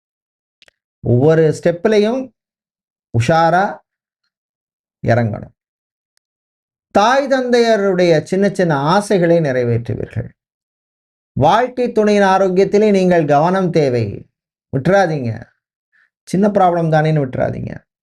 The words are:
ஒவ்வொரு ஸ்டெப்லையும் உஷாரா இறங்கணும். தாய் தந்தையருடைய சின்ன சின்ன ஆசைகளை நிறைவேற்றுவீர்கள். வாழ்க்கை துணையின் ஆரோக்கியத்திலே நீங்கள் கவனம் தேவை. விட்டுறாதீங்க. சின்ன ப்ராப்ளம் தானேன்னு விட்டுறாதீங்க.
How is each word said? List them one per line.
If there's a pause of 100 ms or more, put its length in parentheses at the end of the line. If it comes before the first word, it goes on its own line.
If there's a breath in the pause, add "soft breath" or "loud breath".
(1000)
ஒவ்வொரு
ஸ்டெப்லையும் (880)
உஷாரா (1300)
இறங்கணும். (1400)
தாய்
தந்தையருடைய
சின்ன
சின்ன
ஆசைகளை
நிறைவேற்றுவீர்கள். (1040)
வாழ்க்கை
துணையின்
ஆரோக்கியத்திலே
நீங்கள்
கவனம்
தேவை. (460)
விட்டுறாதீங்க. (800)
சின்ன
ப்ராப்ளம்
தானேன்னு
விட்டுறாதீங்க. (160)